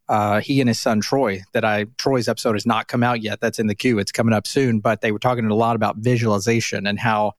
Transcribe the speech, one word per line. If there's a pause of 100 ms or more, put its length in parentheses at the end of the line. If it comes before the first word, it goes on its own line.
uh,
he
and
his
son,
Troy, (120)
that
I, (120)
Troy's
episode
has
not
come
out
yet.
That's
in
the
queue.
It's
coming
up
soon.
But
they
were
talking
a
lot
about
visualization
and
how